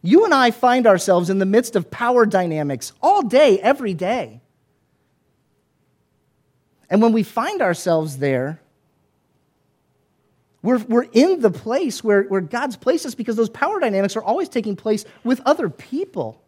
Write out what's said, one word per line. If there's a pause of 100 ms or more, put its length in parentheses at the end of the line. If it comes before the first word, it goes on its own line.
You
and
I
find
ourselves
in
the
midst
of
power
dynamics
all
day,
every
day. (2500)
And
when
we
find
ourselves
there, (2000)
we're,
we're
in
the
place
where,
where
God's
placed
us
because
those
power
dynamics
are
always
taking
place (180)
with
other
people.